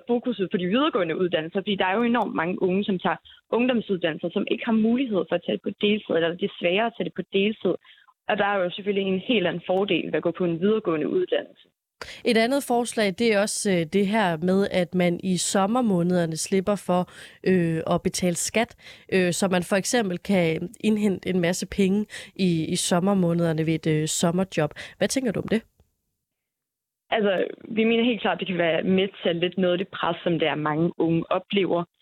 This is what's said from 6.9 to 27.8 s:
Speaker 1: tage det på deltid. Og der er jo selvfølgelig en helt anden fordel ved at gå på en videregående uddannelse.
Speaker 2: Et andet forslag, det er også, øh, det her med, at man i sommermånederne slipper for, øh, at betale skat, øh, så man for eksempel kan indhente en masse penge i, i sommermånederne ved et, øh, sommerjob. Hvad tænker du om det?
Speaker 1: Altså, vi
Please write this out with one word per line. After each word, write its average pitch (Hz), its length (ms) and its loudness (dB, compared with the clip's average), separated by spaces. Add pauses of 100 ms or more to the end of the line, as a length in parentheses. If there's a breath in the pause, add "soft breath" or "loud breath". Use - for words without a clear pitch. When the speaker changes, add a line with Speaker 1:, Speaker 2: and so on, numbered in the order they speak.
Speaker 1:
tage 185 80 -4
det 170 80 -8
på - 80 -6 (120)
deltid. 196 420 0 (540 soft breath)
Og 208 80 0
der 202 80 0
er 202 180 0
jo 175 60 -2
selvfølgelig 196 380 -2
en 190 120 0
helt 190 280 0
anden 170 200 -4
fordel 190 380 0
ved 160 100 -4
at 156 80 -2
gå 170 80 0
på 180 140 -2
en 170 140 -2
videregående 180 500 0
uddannelse. - 580 -2 (580 loud breath)
Speaker 2:
Et 233 120 4
andet 254 300 2
forslag, 233 400 0 (120)
det 233 140 4
er 202 60 4
også, 208 320 0
øh, 170 220 2
det 196 140 4
her 190 300 2
med, 185 340 2
at 180 240 0
man 175 280 2
i 185 140 0
sommermånederne 180 1000 2
slipper 190 380 0 (120)
for, 180 140 2 (420 loud breath)
øh, 170 360 2 (140)
at 175 100 0
betale 180 320 0
skat, - 400 -2 (380 loud breath)
øh, 185 200 2
så 196 140 0
man 180 160 2
for - 120 -2
eksempel 196 420 0
kan 175 520 0 (100)
indhente 208 500 0
en 185 100 0
masse 180 280 0
penge 202 380 0 (300 loud breath)
i, 170 300 2
i 180 100 -2
sommermånederne 170 880 2
ved 160 80 2
et, 160 140 -2
øh, 156 200 2
sommerjob. 170 640 0 (260 loud breath)
Hvad 190 100 0
tænker 262 240 -2
du - 80 -4
om - 80 -6
det? 226 140 0 (1500)
Speaker 1:
Altså, 202 360 0 (240)
vi 220 140 0